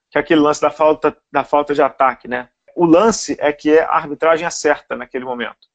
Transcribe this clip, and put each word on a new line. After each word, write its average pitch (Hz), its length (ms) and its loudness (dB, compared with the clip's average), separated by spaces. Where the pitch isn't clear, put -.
que - 80 -6
é 147 40 0
aquele 151 200 2
lance 147 200 0
da 151 80 0
falta, 151 460 0
da 139 120 -2
falta 147 300 -2
de 147 80 0
ataque, 131 460 0
né? 123 220 -8
O 175 100 2
lance 175 540 2
é 147 140 0
que 151 180 -2
é, 160 120 6
a - 120 -4
arbitragem 160 500 -2
acerta 147 500 -4
naquele 120 300 -10
momento. 120 320 -10